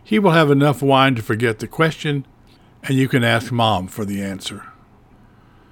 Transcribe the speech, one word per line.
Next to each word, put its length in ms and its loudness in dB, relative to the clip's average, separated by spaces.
he 160 0
will 100 2
have 220 4
enough 300 2
wine 340 4
to 60 -4
forget 360 -2
the 80 -10
question, 600 -4
and 120 -2
you 120 2
can 160 0
ask 260 2
Mom 380 0
for 160 -10
the 180 -6
answer. 440 -10